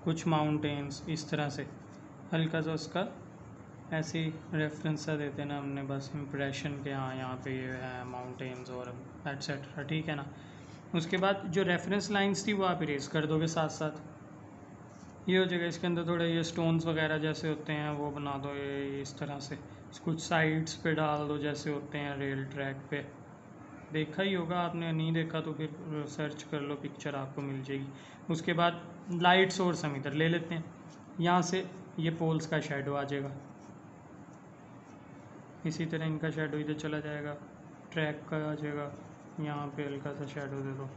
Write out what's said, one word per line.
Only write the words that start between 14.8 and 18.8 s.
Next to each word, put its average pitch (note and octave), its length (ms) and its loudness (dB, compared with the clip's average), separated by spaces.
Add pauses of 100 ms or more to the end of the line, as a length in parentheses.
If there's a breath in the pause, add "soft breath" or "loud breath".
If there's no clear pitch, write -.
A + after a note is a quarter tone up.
ये F#3 100 8
हो F#3 60 8
जाएगा, F3 220 2
इसके E3 200 0
अंदर E3+ 200 4
थोड़े E3+ 200 4
ये E3 180 4
stones E3 420 4
वगैरह D#3 340 4
जैसे D#3 280 2
होते D#3 260 0
हैं D3 180 0
वो D3 200 -2
बना C#3+ 260 -2
दो, C#3 120 -4
ये C#3 520 -2